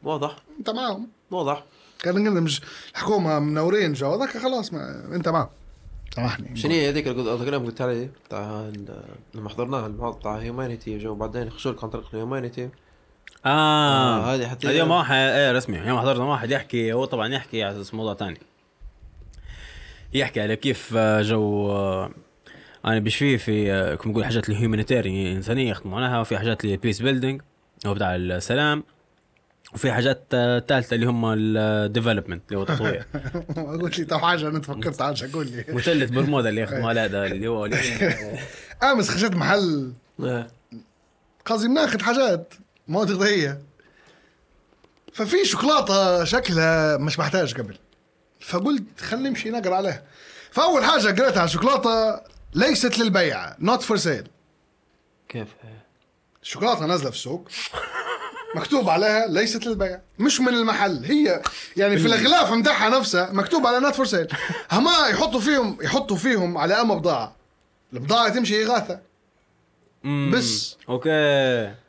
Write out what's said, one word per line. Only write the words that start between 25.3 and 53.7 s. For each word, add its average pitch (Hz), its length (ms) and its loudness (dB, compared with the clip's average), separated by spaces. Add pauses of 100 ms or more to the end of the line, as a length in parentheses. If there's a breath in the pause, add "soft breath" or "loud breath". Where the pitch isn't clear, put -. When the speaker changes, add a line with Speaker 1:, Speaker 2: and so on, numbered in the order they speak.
Speaker 3:
إنسانية 110 380 -2
يخدموا 98 300 -6
عليها، 123 200 0
وفي 107 180 -2
حاجات 110 260 -2
اللي 101 120 0
بيس 107 260 -2
بيلدينج، 135 400 -2 (440)
هو 101 80 0
بتاع 92 220 -2
السلام، 117 680 0 (920)
وفي 131 180 -2
حاجات، 123 420 0
آه، 120 240 2
تالتة 120 360 0
اللي 117 120 2
هم 117 300 2
الديفلوبمنت 107 1120 0
اللي 101 100 -4
هو 98 60 -2
تطوير. 131 420 -2 (340)
Speaker 2:
<laughs> 160 420 -6
قلت 170 160 -4
لي 165 60 -4
طب 156 160 -2
حاجة، 165 280 0
أنا 156 100 -2
تفكرت 139 440 -6
حاجة، 135 300 -4
قول 151 140 -4
لي. 120 220 -10
Speaker 3:
مثلث 127 420 0
برمودا 131 380 2
اللي 107 120 0
يخدموا 113 280 -2
عليه 113 180 2
ده، 98 200 -2
اللي 95 220 -4
هو 110 160 -2
Speaker 2:
<laughs> 123 1300 -2
أمس 220 160 2
خشيت 196 260 0
محل 156 580 0 (280)
Speaker 1:
إيه. 123 280 -4 (960)
Speaker 2:
قصدي 226 240 0
بناخد 269 340 2
حاجات 220 520 0 (340)
مواد 196 220 0
غذائية، 180 520 0 (1500 soft breath)
ففي 269 320 0
شوكولاتة 196 800 4
شكلها 160 720 2
مش 147 220 -2
محتاج 147 360 0
قبل، 110 220 -10 (640)
فقلت 208 600 -2
خلينا 262 280 -4
نمشي 220 220 -4
نقرأ 196 240 -2
عليها. 190 280 -2 (480 loud breath)
فأول 294 340 4
حاجة 269 220 4
قريتها 208 320 4
على 175 60 6
الشوكولاتة، 226 760 2 (340)
ليست 240 440 2
للبيع، 175 540 0
not 233 280 0